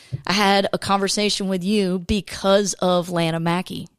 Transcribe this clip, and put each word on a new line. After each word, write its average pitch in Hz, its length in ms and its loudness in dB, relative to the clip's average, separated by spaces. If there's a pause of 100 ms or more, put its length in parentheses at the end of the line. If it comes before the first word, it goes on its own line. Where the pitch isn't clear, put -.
(260)
I 175 60 0
had 196 400 4
a 185 60 -2
conversation 196 680 0
with 190 160 -2
you 190 380 0
because 196 800 0
of 180 280 0
Lana 165 320 0
Mackey, 175 460 -4 (120)